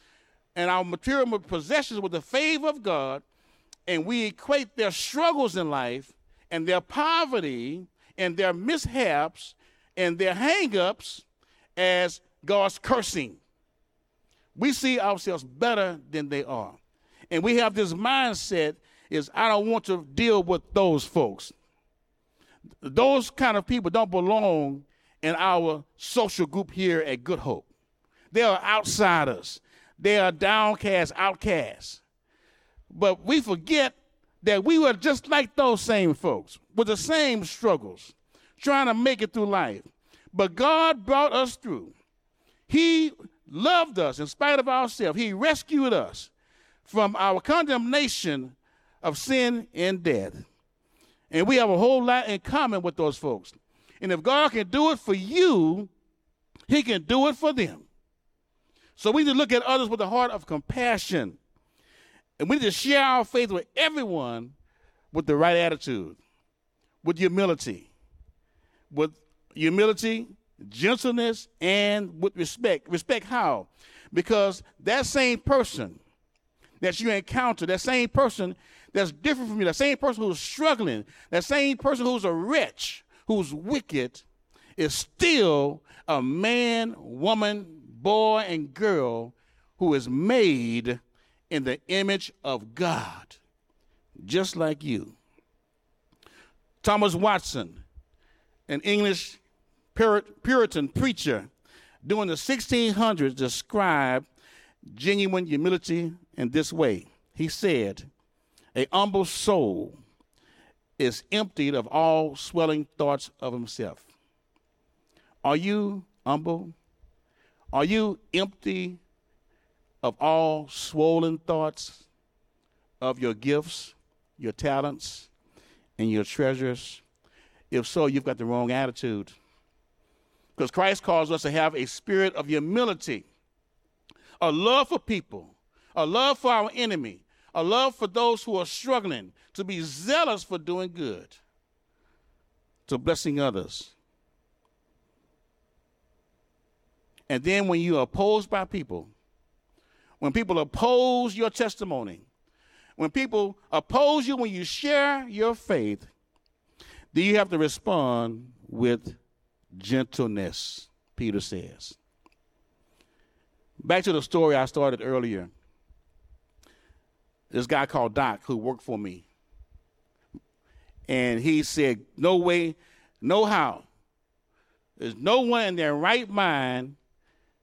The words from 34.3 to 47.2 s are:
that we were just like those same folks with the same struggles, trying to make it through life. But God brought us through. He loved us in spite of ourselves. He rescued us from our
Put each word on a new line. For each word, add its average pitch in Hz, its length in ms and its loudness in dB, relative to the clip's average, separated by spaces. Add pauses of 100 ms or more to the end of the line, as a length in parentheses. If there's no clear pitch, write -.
that 196 220 2
we 320 160 4
were 277 140 6
just 254 340 -2
like 285 280 0
those 254 260 2
same 196 320 2
folks 127 440 -6 (160)
with 214 140 2
the 214 100 0
same 262 460 0
struggles, 143 720 -4 (440)
trying 269 300 2
to 226 60 4
make 233 280 2
it 214 100 -4
through 214 140 -2
life. 156 380 -2 (500)
But 185 220 0
God 311 500 2
brought 269 280 4
us 247 220 0
through. 120 380 -10 (760)
He 320 440 2 (400)
loved 285 480 2
us 139 200 -2
in 151 80 -8
spite 285 300 2
of 262 120 0
ourselves. 226 500 -2
He 220 140 -2
rescued 269 600 0
us 117 380 -4 (520)
from 208 360 0
our 190 220 2